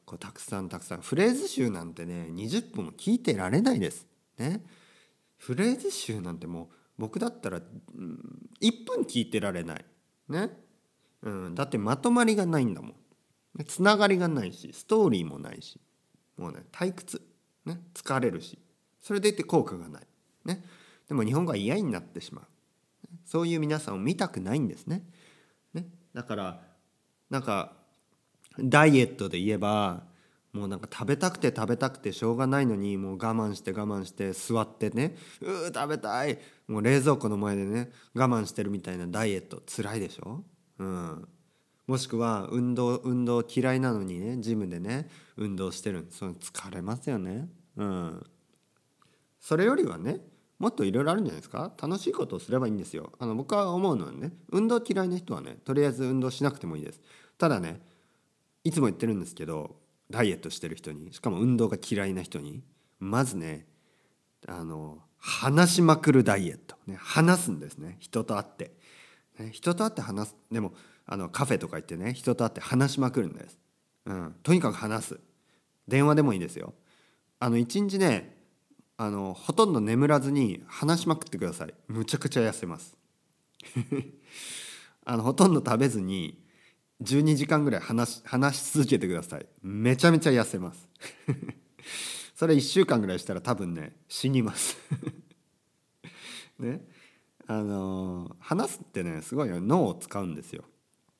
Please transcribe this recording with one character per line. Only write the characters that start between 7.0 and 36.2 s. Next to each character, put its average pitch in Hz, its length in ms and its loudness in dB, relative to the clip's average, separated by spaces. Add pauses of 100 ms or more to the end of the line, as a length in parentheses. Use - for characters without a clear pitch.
だ 214 80 -2
っ 233 140 -8
た 101 100 -6
ら、 87 100 -6 (340)
う - 60 -14
ん、 - 480 -14 (100)
一 - 280 0
分 494 160 -2
聞 120 200 -2
い - 80 -6
て 110 80 0
ら 98 140 -2
れ 87 120 -6
な 82 120 -8
い。 - 80 -16 (440)
ね。 170 380 -6 (540)
う 107 100 -8
ん、 92 240 -8
だ 135 100 -2
っ 131 40 -6
て 131 80 -4
ま 110 220 2
と 240 120 2
ま 240 140 6
り 220 120 4
が 196 100 2
な 165 120 2
い 131 60 4
ん 110 80 0
だ 76 80 -10
も 57 80 -14
ん。 - 20 -18 (640)
ね、 151 100 -8
つ - 160 -2
な 208 160 8
が 208 80 6
り 196 100 6
が 175 120 2
な 135 180 0
い 87 60 -8
し、 - 200 -16
ス - 140 -18
ト 214 200 6
ー 147 40 6
リ 92 140 2
ー - 20 -6
も 71 120 -10
な - 140 -10
い - 80 -14
し。 - 180 -20 (600)
も 87 100 -8
う 76 40 -10
ね、 - 200 -16
退 185 220 -4
屈。 - 260 -12 (460)
ね、 170 160 -8 (100)
疲 - 260 -2
れ 123 120 2
る 85 100 -6
し。 - 180 -16 (400)
そ - 140 -8
れ 202 80 0
で 208 80 4
い 208 80 0
て - 80 -4
効 156 180 4
果 - 140 -6
が 85 120 -14
な 73 120 -16
い。 - 60 -20 (400)
ね。 185 180 -6 (420)
で - 60 -8
も 131 100 0
日 113 120 0
本 165 100 2
語 170 60 -2
は 117 60 -2
嫌 104 200 0
に 214 160 0
な 90 80 -4
っ - 20 -14
て - 200 -14
し - 120 -16
ま - 80 -16
う。 - 20 -20 (800)
そ 165 180 -2
う 170 60 0
い 170 60 0
う 160 60 0
皆 151 180 0
さ 156 140 -6
ん - 20 -4
を 95 40 -4
見 135 180 0
た 180 120 0
く - 120 -8
な 95 140 -2
い 151 60 0
ん 123 80 0
で 82 80 -8
す - 100 -16
ね。 175 180 -4 (680)
ね。 170 120 -8 (280)
だ 120 100 -10
か 107 120 -6
ら、 92 260 -8 (680)
な 139 100 -2
ん - 20 -6
か、 104 340 -2 (840)
ダ 143 260 8
イ 143 120 10
エ 123 60 8
ッ - 100 -2
ト 98 140 -4
で 87 120 -2
言 104 140 2
え 101 40 0
ば、 101 480 0 (460)
も 104 120 -6
う 98 40 -6
な 95 80 -6
ん 87 40 -10
か - 100 -12
食 - 160 -8
べ 143 100 2
た 185 140 0
く - 80 -10
て 123 160 2
食 110 140 -2
べ 117 80 2
た 131 140 0
く - 80 -16
て 101 140 -6
し - 120 -8
ょ 113 60 2
う 117 60 2
が 131 100 0
な 139 140 4
い 135 60 4
の 113 80 2
に、 101 220 -2
も 95 140 -4
う - 20 -6
我 95 40 -8
慢 110 380 0
し 92 60 -12
て - 120 -6
我 104 140 -4
慢 101 180 -4
し 90 60 -14
て 98 220 -4
座 117 280 -2
っ - 160 -4
て 107 140 -2
ね、 151 260 -2 (240)
「う 175 280 -6
ー、 180 60 -10
食 143 140 -4
べ 151 100 -2
た 110 280 -4